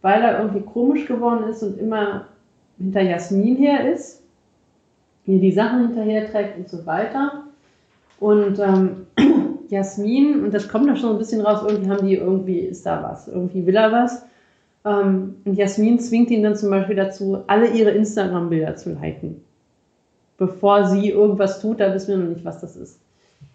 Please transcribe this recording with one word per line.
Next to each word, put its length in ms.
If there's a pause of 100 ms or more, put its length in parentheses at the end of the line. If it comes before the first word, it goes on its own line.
weil 200
er 160
irgendwie 220
komisch 460
geworden 420
ist 140
und 180
immer 460 (520)
hinter 220
Jasmin 560
her 360
ist, 300 (1040)
ihr 140
die 120
Sachen 360
hinterher 420
trägt 280
und 100
so 180
weiter. 580 (760)
Und, 400
ähm, 460 (100)
<clears throat> 520
Jasmin, 760
und 100
das 140
kommt 200
da 60
schon 180
ein 60
bisschen 220
raus, 260
irgendwie 240
haben 160
die, 100
irgendwie 440
ist 260
da 160
was, 260
irgendwie 380
will 100
er 140
was. 320 (600)
Ähm, 520 (100)
und 80
Jasmin 440
zwingt 320
ihn 120
dann 140
zum 140
Beispiel 260
dazu, 500
alle 240
ihre 220
Instagram-Bilder 840
zu 160
liken. 500 (960)
Bevor 520
sie 220
irgendwas 520
tut, 180
da 140
wissen 140
wir 100
noch 160
nicht, 100
was 160
das 160
ist. 220 (560)